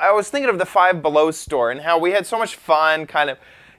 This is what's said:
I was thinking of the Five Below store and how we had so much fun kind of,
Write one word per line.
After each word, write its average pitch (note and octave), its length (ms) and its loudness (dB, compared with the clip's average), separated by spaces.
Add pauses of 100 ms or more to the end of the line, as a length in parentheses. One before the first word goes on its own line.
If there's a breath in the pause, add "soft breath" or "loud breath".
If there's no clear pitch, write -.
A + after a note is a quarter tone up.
I F3+ 100 4
was G#3 180 0
thinking C#4 200 -2
of G3+ 80 0
the F3+ 80 -2
Five F3+ 360 2
Below D3+ 300 2
store C3+ 400 -2
and C#3+ 100 -8
how E3 160 0
we F3 140 0
had G3 140 0
so A#3 120 -6
much A3+ 180 -4
fun D#3 500 0
kind D3 240 -2
of, C3 80 -8 (420 soft breath)